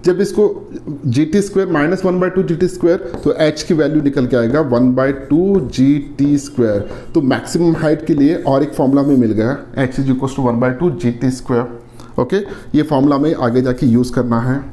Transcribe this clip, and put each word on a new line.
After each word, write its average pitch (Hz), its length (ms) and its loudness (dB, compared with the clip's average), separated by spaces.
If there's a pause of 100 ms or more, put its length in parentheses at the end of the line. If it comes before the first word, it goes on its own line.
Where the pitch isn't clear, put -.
जब 180 160 2
इसको 202 220 2 (600)
जी 135 200 2
टी 190 160 2
स्क्वायर 190 300 -2
माइनस 160 340 0
वन 180 140 2
बाई 180 100 0
टू 185 140 0
जी 160 120 -2
टी 180 120 0
स्क्वायर, 175 300 0 (260)
तो 147 100 2 (160)
H 151 140 -6
की 185 100 0
value 151 280 2
निकल 139 240 0
के 131 120 0
आएगा 120 240 2
वन 127 340 2
बाई 135 160 2
टू 180 480 2
जी 139 380 2 (200)
टी 143 200 2
स्क्वायर। 107 520 -2 (240)
तो 160 80 4
maximum 160 540 0
height 156 300 0
के 170 80 0
लिए 147 220 4
और 139 280 0
एक 151 100 -4
formula 139 280 2
हमें 139 160 2
मिल 113 140 2
गया, 110 260 0 (200)
H 131 220 -2
is 135 120 0
equals 131 240 -2
to 135 100 -2
one 117 140 0
by 131 140 2
two 170 260 0
G 120 220 0
T 131 120 0
square। 123 320 -2 (540)
ओके, 127 180 0 (400)
ये 151 60 4
formula 143 320 2
हमें 147 200 0
आगे 123 260 0
जाके 127 240 -2
यूज़ 123 280 2
करना 120 260 0
है। 127 180 -2 (160)